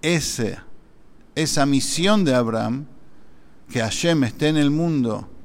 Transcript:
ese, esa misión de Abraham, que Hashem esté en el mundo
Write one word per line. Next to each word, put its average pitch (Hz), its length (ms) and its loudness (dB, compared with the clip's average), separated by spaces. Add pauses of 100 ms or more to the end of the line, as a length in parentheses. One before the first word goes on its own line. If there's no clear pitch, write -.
ese, 151 580 -2 (760)
esa 151 320 2
misión 170 580 2
de 135 100 4
Abraham, 117 520 0 (840)
que 123 100 -4
Hashem 143 440 2
esté 147 240 0
en 156 80 2
el 147 140 4
mundo 147 580 0 (160)